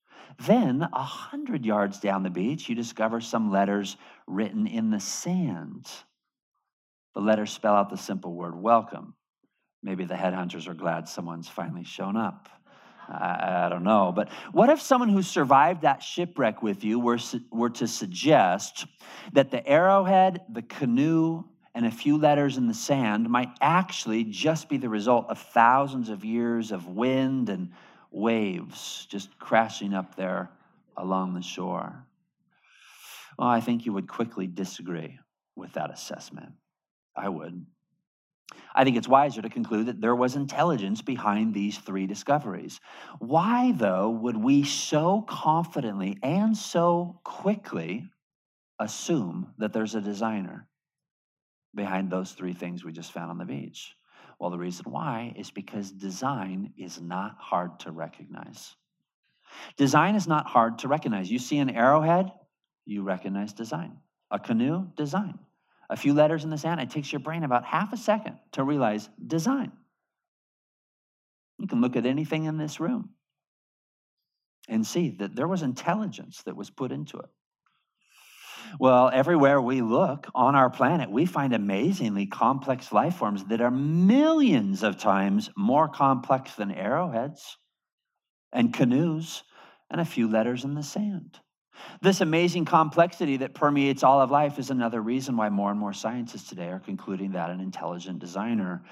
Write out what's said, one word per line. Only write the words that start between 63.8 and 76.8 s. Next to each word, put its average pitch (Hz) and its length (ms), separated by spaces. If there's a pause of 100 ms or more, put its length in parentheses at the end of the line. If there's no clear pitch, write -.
A 104 80
canoe, 143 560
design. 160 420 (500)
A - 80
few 139 160
letters 151 300
in 156 80
the 156 80
sand, 165 220
it 123 100
takes 143 220
your 147 80
brain 160 240
about 123 200
half 190 280
a 254 40
second 208 400 (140)
to 139 140
realize 123 440 (160)
design. 165 460 (1900)
You 190 100
can 120 120
look 123 140
at 117 100
anything 156 420
in 156 120
this 156 220
room 208 300 (1600)
and 113 160
see 170 260 (100)
that 101 160
there 135 100
was 180 160
intelligence 120 840
that 92 100
was 101 120
put 127 220